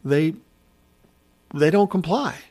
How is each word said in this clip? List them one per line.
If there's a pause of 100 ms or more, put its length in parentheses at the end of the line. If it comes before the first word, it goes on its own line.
they, (1160)
they
don't
comply. (160)